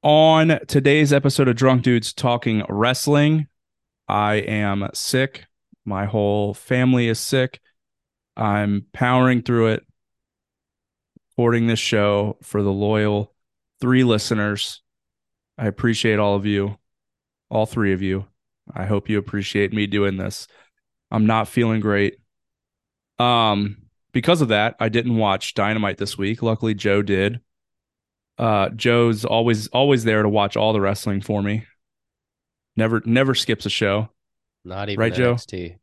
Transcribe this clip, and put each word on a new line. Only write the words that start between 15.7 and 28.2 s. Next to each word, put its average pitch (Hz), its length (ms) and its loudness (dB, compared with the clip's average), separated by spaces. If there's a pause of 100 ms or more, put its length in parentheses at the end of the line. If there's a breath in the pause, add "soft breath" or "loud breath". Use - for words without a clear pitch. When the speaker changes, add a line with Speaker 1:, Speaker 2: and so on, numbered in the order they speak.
Speaker 1:
all 104 160 2
of 101 140 -2
you, 101 320 -2 (720)
all 110 160 0
three 101 260 -2
of 92 80 -4
you. 95 240 -4 (480)
I 92 140 -8
hope 101 200 -2
you 104 120 -2
appreciate 101 520 -4
me 107 140 -2
doing 101 320 -2
this. 98 300 -10 (640 soft breath)
I'm 107 160 2
not 110 200 0
feeling 113 320 0
great. 101 380 0 (1000)
Um, 110 640 0 (300)
because 160 280 2
of 131 60 2
that, 107 320 0
I 113 100 0
didn't 117 280 0
watch 101 360 -2
Dynamite 104 460 -2
this - 180 -8
week. 101 240 -4
Luckily, 110 320 -2
Joe 101 300 0
did. 101 360 -2 (1000)